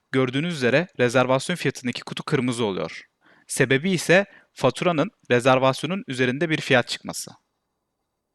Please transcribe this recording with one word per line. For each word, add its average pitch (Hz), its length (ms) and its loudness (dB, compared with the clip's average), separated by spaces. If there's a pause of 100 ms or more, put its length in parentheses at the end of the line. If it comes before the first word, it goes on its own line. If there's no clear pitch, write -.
(120)
gördüğünüz 131 440 0
üzere 131 320 2 (120)
rezervasyon 127 560 2
fiyatındaki - 460 -6
kutu - 220 -12
kırmızı 123 420 -2
oluyor. 85 380 -6 (440)
Sebebi 135 440 0
ise 185 340 2 (280)
faturanın 165 580 0 (200)
rezervasyonun 131 760 2
üzerinde 131 420 -2
bir 147 120 -2
fiyat 127 260 2
çıkması. - 440 -10 (1040)